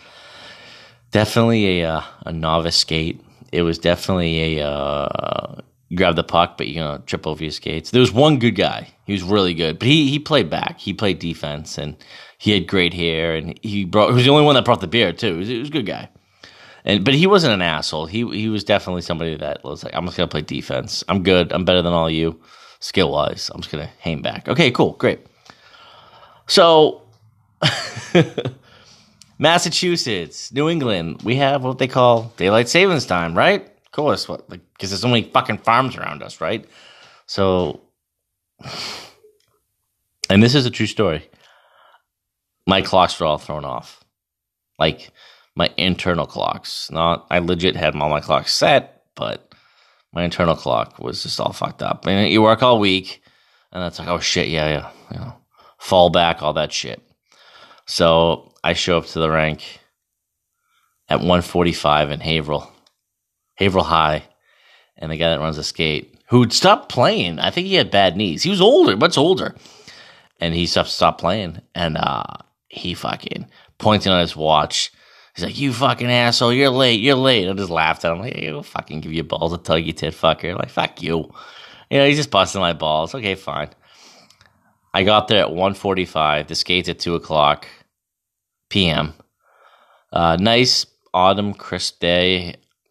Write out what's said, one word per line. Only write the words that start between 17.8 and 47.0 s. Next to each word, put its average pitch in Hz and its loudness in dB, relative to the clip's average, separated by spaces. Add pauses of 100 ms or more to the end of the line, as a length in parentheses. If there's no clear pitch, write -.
He, 110 -4
he 107 -4
was 104 -2
definitely 92 0
somebody 82 -6
that 73 -8
was 71 -12
like, - -14
"I'm 85 -4
just 87 -8
gonna 87 0
play 76 -4
defense. 67 -8
I'm 92 0
good. 90 4
I'm 90 -2
better 90 4
than 87 0
all 82 2
you 80 -2 (400)
skill-wise. 73 -2
I'm - -12
just - -14
gonna 76 -8 (100)
hang 80 -6
back." - -8
Okay, 131 2
cool, 110 0
great. - -2 (1300)
So, 165 6 (580)
<laughs> - -4
Massachusetts, 160 0
New 143 0
England, 107 -2
we 117 0
have 139 0
what 131 -4
they 139 2
call 120 4
daylight 107 2
savings 180 2
time, 85 -2
right? 175 2
Of - -20
course, 135 -2
what, - -14
like, 87 -18 (180)
'cause 98 -6
there's 95 -6
so 120 0
many 117 2
fucking 113 -2
farms 120 2
around - -10
us, - -16
right? 92 -4 (600)
So, 92 0 (800)
<sighs> - -16
and 98 6
this 120 6
is 131 2
a 117 -2
true 107 -4
story. 87 -2 (1400)
My 95 2
clocks 92 2
were 82 -2
all 76 0
thrown 76 -12
off. - -12 (720)
Like, 78 -2 (480)
my 85 0
internal 87 -2
clocks. - -8
Not, 82 -2